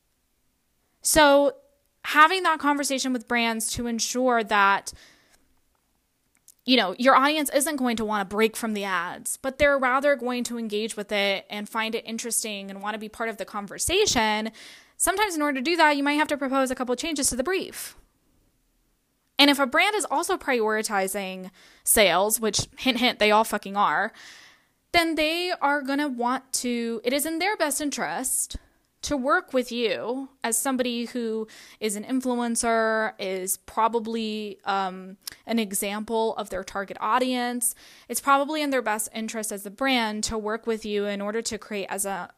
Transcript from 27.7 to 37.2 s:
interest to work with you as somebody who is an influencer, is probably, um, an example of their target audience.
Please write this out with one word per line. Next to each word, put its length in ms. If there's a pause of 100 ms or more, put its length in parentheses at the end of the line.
interest 760 (480)
to 120
work 380
with 180
you 560 (160)
as 140
somebody 480
who 420 (320)
is 160
an 80
influencer, 1160
is 380
probably, 1080
um, 520 (280)
an 140
example 760
of 140
their 140
target 360
audience. 760 (340)